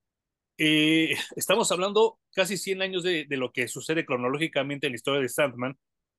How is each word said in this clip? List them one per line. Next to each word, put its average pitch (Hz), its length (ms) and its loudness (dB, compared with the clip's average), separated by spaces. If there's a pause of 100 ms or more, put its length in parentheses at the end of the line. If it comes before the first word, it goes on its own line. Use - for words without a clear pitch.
(580)
Eh, 156 580 4
<laughs> - 220 -8
estamos 208 340 2
hablando 196 480 2 (140)
casi 185 240 0
cien 190 240 -4
años 185 220 -2
de, 170 220 0
de 143 120 -4
lo 127 140 -2
que 123 160 -2
sucede 156 380 -4
cronológicamente 139 840 -2
en 127 60 -4
la 117 40 -8
historia 139 240 0
de 123 80 0
Sandman 131 480 -2 (420)